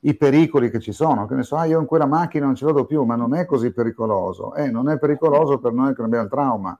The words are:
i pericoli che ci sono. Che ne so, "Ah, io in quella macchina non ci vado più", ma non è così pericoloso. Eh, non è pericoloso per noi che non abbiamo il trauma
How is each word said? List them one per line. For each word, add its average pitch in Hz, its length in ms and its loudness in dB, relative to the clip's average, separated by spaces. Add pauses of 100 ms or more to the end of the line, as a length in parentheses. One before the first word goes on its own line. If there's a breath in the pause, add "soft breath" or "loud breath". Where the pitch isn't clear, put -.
i 147 140 0
pericoli 143 560 4
che 113 100 -4
ci 110 120 -8
sono. 120 340 0
Che 120 80 -6
ne 131 80 -2
so, 143 140 -4
"Ah, 165 80 0
io 160 160 2
in 156 60 -4
quella 160 200 2
macchina 156 380 0
non 135 100 2
ci 131 100 -10
vado 147 200 2
più", 147 200 0
ma 117 120 0
non 120 180 0
è 175 120 -2
così 123 260 0
pericoloso. 107 800 -4
Eh, 143 160 -2
non 120 200 -2
è 151 80 0
pericoloso 143 600 2
per 120 140 -2
noi 131 160 0
che 131 140 -4
non 113 40 -4
abbiamo 117 180 0
il 101 60 -8
trauma 113 500 -4